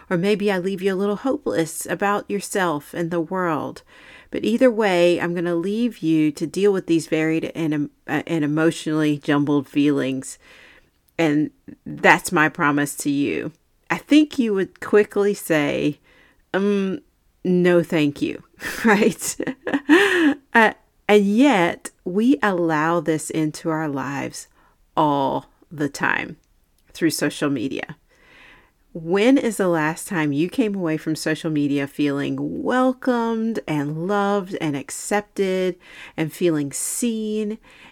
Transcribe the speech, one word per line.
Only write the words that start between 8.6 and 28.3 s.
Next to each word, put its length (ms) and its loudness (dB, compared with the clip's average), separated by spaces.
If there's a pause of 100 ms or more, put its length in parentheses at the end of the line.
jumbled 480 0
feelings. 720 0 (760)
And 360 2 (340)
that's 460 2
my 180 2
promise 460 0
to 160 -4
you. 400 -2 (400)
I 60 -2
think 420 2
you 160 2
would 240 -2
quickly 560 2
say, 640 0 (560)
"Um, 460 0 (420)
no, 400 4
thank 360 0
you," 220 -6 (220)
<laughs> 200 -8
right? 540 2 (500)
<laughs> 480 4 (180)
Uh, 200 6 (340)
and 160 6
yet, 680 2 (120)
we 380 2
allow 580 0
this 300 -2
into 400 -4
our 180 -2
lives 600 -8 (480)
all 500 0 (260)
the 180 -4
time 480 -2 (560)
through 180 0
social 380 -2
media. 460 -6 (960)